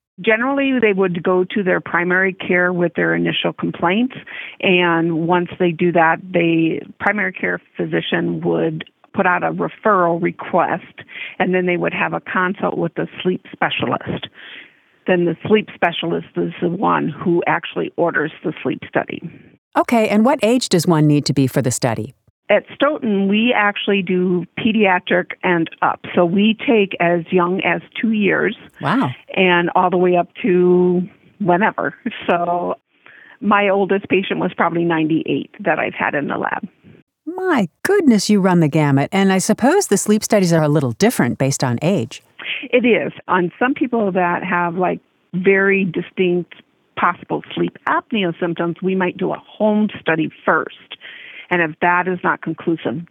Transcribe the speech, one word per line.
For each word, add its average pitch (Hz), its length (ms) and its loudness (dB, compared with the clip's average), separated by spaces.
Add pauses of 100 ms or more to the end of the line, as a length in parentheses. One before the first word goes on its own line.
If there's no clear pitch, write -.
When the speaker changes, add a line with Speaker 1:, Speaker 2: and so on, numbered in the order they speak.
(200)
Speaker 1:
Generally, 254 600 0
they 214 100 4
would 185 320 0
go 185 220 2
to 202 180 -4
their 180 160 0
primary 180 540 0
care 180 400 0
with 175 220 -2
their 170 200 0
initial 170 380 -2
complaints, 180 600 -2 (440)
and 170 680 2
once 175 320 0
they 180 140 2
do 170 220 0
that, 165 280 4
the 165 600 0 (180)
primary 202 320 -2
care 180 300 -6 (160)
physician 170 640 -2
would 165 420 -2 (300)
put 190 120 0
out 180 160 2
a 165 120 -2
referral 175 680 0
request, 170 600 -2 (560)
and 180 160 2
then 180 100 0
they 175 120 0
would 170 160 -4
have 175 180 -2
a 165 80 -6
consult 180 580 -2
with 170 180 -4
the 160 120 -4 (160)
sleep 185 300 -2
specialist. 131 760 -4 (760)
Then 180 180 2
the 165 140 -2 (100)
sleep 208 260 2
specialist 170 640 -4
is 175 160 -2 (100)
the 175 60 0
one 170 400 0
who 170 400 0
actually - 480 -4
orders 156 380 -2 (100)
the 165 80 -4 (100)
sleep - 280 -4
study. - 320 -4 (560)
Speaker 2:
Okay, 240 320 2
and 214 160 4
what 285 180 2
age 240 240 2
does 170 180 2
one 151 220 4
need 147 200 2
to 143 60 0
be 135 140 2
for 135 140 0
the 123 100 0
study? 113 420 -4 (360)
Speaker 1:
At 202 160 2 (100)
Stoughton, 214 540 0
we 220 260 2
actually 202 460 0
do 180 440 0 (140)
pediatric 190 680 0 (160)
and 170 260 0 (120)
up. 151 200 0 (120)
So 180 120 4
we 202 320 2 (100)
take 208 320 2
as 175 220 2 (100)
young 180 300 2
as 170 200 -2 (200)
two 226 100 0
years. 180 460 0 (240)
Speaker 2:
Wow. 175 300 0 (220)
Speaker 1:
And 175 420 2
all 185 140 4
the 185 60 0
way 180 220 4
up 175 100 0 (140)
to 180 640 4 (320)
whenever. 175 560 0 (340)
So 175 460 0 (640)
my 202 300 2
oldest 196 400 0
patient 190 320 0
was 175 160 -2
probably 170 260 0
ninety-eight 160 680 0 (120)
that 160 160 0
I've 104 140 -4
had - 220 -2
in 143 120 -4
the - 100 -4
lab. - 300 -6 (580)
Speaker 2:
My 339 440 -2 (140)
goodness, 294 460 2
you 208 120 4
run 180 180 4
the 160 80 4
gamut. 143 460 2
And 196 180 2
I 190 60 2
suppose 269 500 2
the 196 100 2
sleep 214 240 2
studies 190 300 2
are 160 120 4
a 151 60 2
little 143 240 2
different 165 440 0
based 135 260 0
on 120 180 0
age. 160 400 -2 (500)
Speaker 1:
It 240 140 4
is. 190 260 2 (160)
On 175 320 0
some 262 140 2
people 233 400 0
that 175 300 0
have, 175 320 -2
like, 170 240 -2 (340)
very 196 500 2
distinct 180 720 -2 (420)
possible 175 460 -2 (100)
sleep 170 240 -4 (100)
apnea 208 520 -2
symptoms, 170 420 -4
we 185 140 0
might 202 220 -2
do 170 140 -4
a - 60 -6
home 214 520 0 (100)
study 160 320 -2 (140)
first. - 520 -2 (520)
And 175 120 0
if 156 200 -2
that 175 260 2
is 180 160 -2
not 160 180 -2
conclusive, 165 680 -4